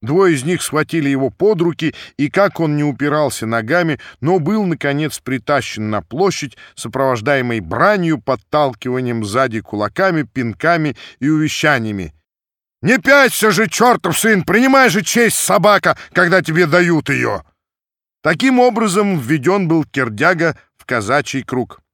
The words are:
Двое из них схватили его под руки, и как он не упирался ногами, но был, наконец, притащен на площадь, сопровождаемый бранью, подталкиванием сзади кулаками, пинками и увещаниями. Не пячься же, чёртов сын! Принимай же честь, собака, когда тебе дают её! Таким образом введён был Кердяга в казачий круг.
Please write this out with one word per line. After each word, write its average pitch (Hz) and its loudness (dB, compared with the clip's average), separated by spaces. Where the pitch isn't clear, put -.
Двое 170 2
из 131 -2
них 165 -2
схватили 151 -2
его 135 0
под 180 0
руки, 160 -2
и 147 -2
как 196 0
он 151 0
не 147 -2
упирался 143 -2
ногами, 123 -2
но 175 2
был, 202 0
наконец, 147 -4
притащен 123 -4
на 104 -2
площадь, 151 -4
сопровождаемый 127 -2
бранью, 156 0
подталкиванием 123 -4
сзади 113 -2
кулаками, 147 -2
пинками 131 -2
и 127 -2
увещаниями. 135 0
Не 202 2
пячься 254 2
же, 202 2
чёртов 190 0
сын! 214 2
Принимай 262 4
же 190 0
честь, 226 0
собака, 185 2
когда 175 2
тебе 160 0
дают 170 2
её! 120 -2
Таким 247 2
образом 208 2
введён 156 0
был 160 2
Кердяга 147 0
в - -20
казачий 123 -2
круг. 123 -6